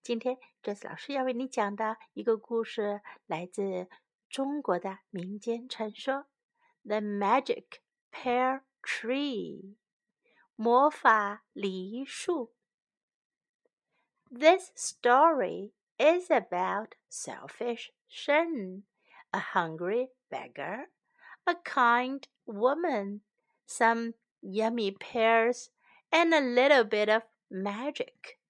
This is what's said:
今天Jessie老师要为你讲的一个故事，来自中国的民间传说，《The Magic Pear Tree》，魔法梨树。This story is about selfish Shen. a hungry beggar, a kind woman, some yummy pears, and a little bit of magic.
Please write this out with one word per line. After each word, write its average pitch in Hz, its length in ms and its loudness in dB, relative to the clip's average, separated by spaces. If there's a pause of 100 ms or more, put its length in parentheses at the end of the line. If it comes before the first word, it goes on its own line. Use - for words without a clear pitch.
今 233 160 -4
天 254 180 -2 (260)
Jessie 202 240 -8
老 151 80 -10
师 277 200 -10
要 262 100 0
为 254 80 0
你 254 160 -4
讲 208 260 -2
的 220 220 -4 (160)
一 208 100 -10
个 220 140 2
故 226 260 -4
事， 208 380 -4 (240)
来 175 220 -6
自 185 420 -6 (400)
中 277 320 -4
国 180 180 0
的 190 200 -8 (100)
民 196 320 -8
间 233 260 -6
传 220 240 -8
说， 262 240 -6 (720)
《The 208 140 0
Magic 208 760 0 (320)
Pear 254 500 0 (220)
Tree》， 226 760 -4 (960)
魔 247 360 4
法 214 640 2
梨 196 500 -6
树。 269 480 -4 (1800)
This 311 480 4
story 240 960 2 (240)
is 349 340 4
about 196 600 0 (200)
selfish - 800 -10 (180)
Shen. 285 760 -2 (500)
a 196 80 -2
hungry 180 680 -2 (220)
beggar, 143 600 -10 (540)
a 349 100 0 (100)
kind 254 600 2 (220)
woman, 220 760 -2 (460)
some 233 480 2 (260)
yummy 214 520 -2
pears, 226 800 2 (400)
and 330 240 4
a 302 60 6
little 254 440 6
bit 208 280 2
of 226 120 2 (260)
magic. 202 880 -8 (120)